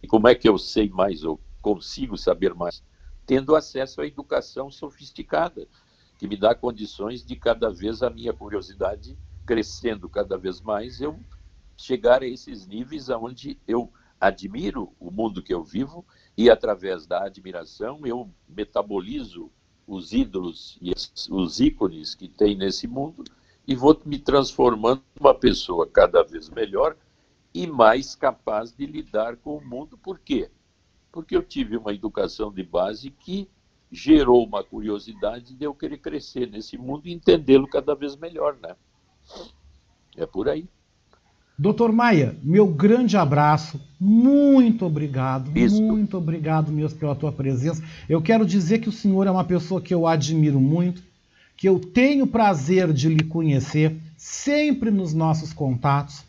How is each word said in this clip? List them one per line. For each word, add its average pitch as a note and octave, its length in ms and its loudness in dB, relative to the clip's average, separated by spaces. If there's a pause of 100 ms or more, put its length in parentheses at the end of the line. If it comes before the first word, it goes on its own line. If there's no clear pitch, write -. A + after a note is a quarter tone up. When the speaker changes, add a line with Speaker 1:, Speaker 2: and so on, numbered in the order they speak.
Speaker 1:
E - 40 -16
como A2 220 4
é B2 60 8
que - 140 4
eu G#2 80 6
sei G#2 320 -2
mais, F#2 360 -2
ou D#2 140 -4 (220)
consigo G2+ 560 -6
saber F2+ 380 -2
mais? F2 280 -8 (440)
Tendo C3+ 280 0
acesso C3+ 460 -4
à D3 60 -6
educação C#3 640 -8
sofisticada, - 960 -10 (520)
que G2+ 80 -12
me G2+ 100 -8
dá G#2 180 2
condições A2+ 720 -10
de B2+ 120 -14
cada A2+ 340 -2
vez G#2 320 -8
a B2 80 -2
minha A#2 220 -10
curiosidade G2+ 840 -10 (300)
crescendo A2 600 -6
cada F#2+ 280 -6
vez F2+ 240 -10
mais, A2 400 -8
eu D3+ 180 -10 (580)
chegar B2+ 460 2
a C3 40 -10
esses A#2+ 400 -14
níveis B2+ 420 -12
aonde B2 580 -10
eu A#2+ 240 -4 (300)
admiro G2+ 800 -4
o F2 120 -16
mundo G2 320 -6
que - 120 -8
eu E2+ 80 -6
vivo C#3 420 -10 (320)
e, A#2 140 6
através F#2+ 560 0
da F2+ 180 -4
admiração, F#2+ 840 -12
eu A#2+ 220 -8 (200)
metabolizo G2+ 1000 -8 (360)
os F#2+ 260 -12
ídolos F#3 680 -6
e F2 100 -6 (380)
os F2+ 300 -4
ícones F2+ 540 -2
que F#2 140 -20
tem G#2 280 0
nesse G2 300 -6
mundo C#3 380 -10 (420)
e C#3 80 -4
vou C#3 300 6
me C#3+ 140 -8
transformando B2+ 840 2 (160)
numa C#3 160 6
pessoa F2 520 -2
cada F#2 360 4
vez D#2+ 280 -8
melhor A2+ 460 -4 (580)
e F3 120 -6
mais B2+ 480 4
capaz A#2 580 -4
de C#3 140 -12
lidar A#2 500 -6
com D3 200 -12
o D3 80 -18
mundo. C3+ 340 -14
Por F#3+ 200 -14
quê? - 320 -6 (600)
Porque E3 240 -12
eu F3 80 0
tive A#2+ 340 -8
uma G#2+ 160 -6
educação G#2 600 -6
de F#2+ 100 -10
base G2+ 480 -6
que F#3+ 380 -12 (420)
gerou B2 540 4
uma G#2 180 -6
curiosidade G#2+ 920 -8
de C3 100 -12
eu C#3+ 100 -6
querer C#3+ 240 -12
crescer C#3 520 -10
nesse G#2+ 260 -16
mundo C3+ 300 -12
e F3 60 -12
entendê-lo D3 540 4
cada C#3+ 280 -2
vez C#3 220 -10
melhor, D#3 460 -6
né? B2 140 -16 (1400)
É E2 100 -6
por G#2+ 220 -4
aí. D#3 200 -4 (880)
Speaker 2:
Doutor G#3+ 320 2
Maia, G#3+ 520 4
meu F#3+ 260 6
grande G#3 480 4
abraço, D3+ 640 2 (180)
muito B3 880 6
obrigado, C3+ 720 -2
Speaker 1:
Isso. G3+ 240 4
Speaker 2:
muito G#3+ 340 0
obrigado D#3 540 0
mesmo D3+ 280 -2
pela D3 180 -2
tua D3+ 160 -4
presença. C#3+ 500 -2 (260)
Eu D#3+ 140 2
quero A3 240 4
dizer F#3 320 2
que A3+ 100 -2
o G3+ 40 -4
senhor G3 340 2
é G3 40 2
uma F#3 120 2
pessoa F3 380 -2
que - 120 -6
eu E3+ 140 2
admiro D3+ 540 2
muito, E3+ 420 2 (540)
que F#3 120 0
eu F#3+ 120 4
tenho C4+ 480 2
prazer F#3 640 2
de C#3+ 160 2
lhe D#3 160 2
conhecer, D#3 760 0 (160)
sempre C#4+ 760 -2
nos F#3 200 0
nossos D#3+ 400 0
contatos C#3 760 -2